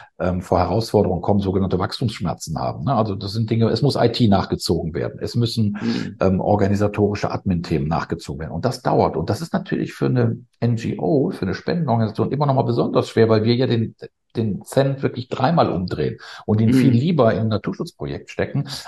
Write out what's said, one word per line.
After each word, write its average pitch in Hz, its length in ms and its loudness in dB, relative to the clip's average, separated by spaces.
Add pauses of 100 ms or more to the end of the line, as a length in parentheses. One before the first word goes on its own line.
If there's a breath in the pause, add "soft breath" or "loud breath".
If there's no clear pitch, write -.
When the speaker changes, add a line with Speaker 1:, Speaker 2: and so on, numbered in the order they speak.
(200 loud breath)
Speaker 1:
ähm, 90 220 -2
vor 92 160 2
Herausforderungen 90 640 0
kommen, 101 180 2
sogenannte 95 380 0
Wachstumsschmerzen 98 800 -4
haben, 123 260 -6
ne? 135 100 0
Also 107 220 0
das 98 160 -8
sind 110 180 -2
Dinge, 113 200 2
es - 120 0
muss 139 140 2
I 117 160 4
T 120 160 4
nachgezogen 85 640 0
werden, 60 260 -4
es - 140 -8
müssen, 113 460 0
Speaker 2:
Mhm. 113 400 -4
Speaker 1:
ähm, 95 200 4
organisatorische 104 920 2
Admin-Themen 85 580 -2
nachgezogen 80 520 -4
werden. 78 120 -8
Und 85 120 -6
das - 180 -4
dauert. 123 340 2
Und 78 140 -4
das 107 100 -2
ist 165 140 -8
natürlich - 400 -4
für 139 120 -2
eine 120 300 2 (220)
N 117 180 0
G - 220 -4
O, 165 320 2
für - 160 -4
eine 90 80 -2
Spendenorganisation 117 800 0
immer 139 120 0
noch 135 100 2
mal 120 80 2
besonders 120 460 0
schwer, 113 220 4
weil 107 140 4
wir 117 100 4
ja 127 120 2
den, 117 280 0 (420)
den 113 260 -2
Cent 139 400 0
wirklich - 260 -4
dreimal 139 420 2
umdrehen 76 480 -4 (260 loud breath)
und 107 160 2
ihn 113 100 4
Speaker 2:
Mhm. 127 40 4
Speaker 1:
viel 131 160 6
lieber 127 420 4
in 104 100 0
ein 113 60 0
Naturschutzprojekt 98 800 -6
stecken, - 400 -4 (200 loud breath)